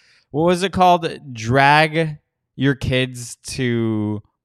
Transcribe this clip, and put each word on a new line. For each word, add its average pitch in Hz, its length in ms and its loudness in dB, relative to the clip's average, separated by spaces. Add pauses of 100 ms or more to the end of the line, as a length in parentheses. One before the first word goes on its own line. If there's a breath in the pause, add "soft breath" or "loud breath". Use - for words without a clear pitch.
(320 soft breath)
What 147 120 -2
was 175 180 2
it 185 120 -4
called? 165 600 0
Drag 147 840 2 (400)
your 135 180 2
kids 127 600 -4 (140)
to, 110 720 -2 (240)